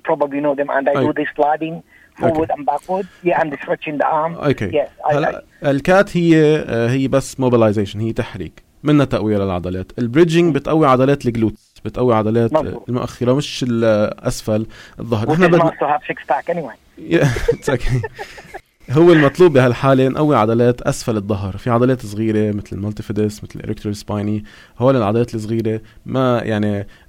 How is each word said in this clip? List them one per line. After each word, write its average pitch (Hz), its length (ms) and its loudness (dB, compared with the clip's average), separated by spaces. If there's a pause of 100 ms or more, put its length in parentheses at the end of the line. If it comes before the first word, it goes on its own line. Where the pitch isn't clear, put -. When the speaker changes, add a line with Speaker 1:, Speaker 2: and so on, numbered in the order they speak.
Speaker 1:
probably 143 360 -2
know 143 140 0
them, 143 180 -2
and 139 120 -2
I 143 40 0
do 143 160 0
Speaker 2:
Okay. 151 120 -4
Speaker 1:
the 147 40 -2 (100)
sliding 156 400 -2 (460)
forward 160 280 0
Speaker 2:
Okay. - 80 -2
Speaker 1:
and 143 140 -10
backward. 185 340 -4 (220)
Yeah, 165 140 0
and 160 80 -2 (140)
stretching 160 380 -6
the 127 60 0 (140)
arm. 165 120 -4 (180)
Speaker 2:
Okay. 107 200 -2
Speaker 1:
Yes, 143 180 -2 (220)
I, - 20 0
Speaker 2:
هلا 139 300 -4 (200)
Speaker 1:
I 147 40 0
Speaker 2:
الكات 180 500 0
هي، 156 500 4
آه، 117 220 -2
هي 135 180 0
بس 131 340 -2
mobilization، 110 560 2
هي 113 160 -4
تحريك. - 500 -10 (200)
منها 143 220 4
تقوية 107 320 -2
للعضلات. 92 600 -4
البريدجينج 160 560 2
بتقوي 156 320 2
عضلات 131 380 2
الجلوتس، 110 600 -4
بتقوي 117 300 0
عضلات، 110 380 2
آه، 156 80 2
Speaker 1:
مظبوط. - 280 -10
Speaker 2:
المؤخرة، 123 440 -2
مش 143 340 -2
ال-، 117 160 0
آه، 107 440 0
أسفل 110 380 -4 (340)
الظهر. 113 280 -4
Speaker 1:
Which - 40 0
Speaker 2:
نحن 170 120 4
Speaker 1:
is 170 40 6
Speaker 2:
بدنا 165 240 4
Speaker 1:
nice - 20 -14
to 156 140 -4
have 147 240 -2
six 151 240 -4
pack 170 200 -6
anyway. 139 200 -10 (380)
Speaker 2:
Yeah, 165 120 2
<laughs> - 300 0
it's - 200 -6
okay. 123 320 -2 (840)
هو 170 200 6
المطلوب 156 420 6
بهالحالة 131 540 4
نقوي 147 280 2
عضلات 117 460 4
أسفل 127 360 -2
الظهر. 101 400 -4
في 127 120 -6
عضلات 123 360 2
صغيرة 107 460 0
مثل 104 240 -8
المالتيفيدس، 104 680 -4
مثل - 160 -16
الإريكتور 107 340 -6
سبايني. 104 500 -4 (360)
هول 135 160 4
العضلات 117 400 0
الصغيرة 110 460 -4 (240)
ما، 123 380 0
يعني، 104 440 -2 (200)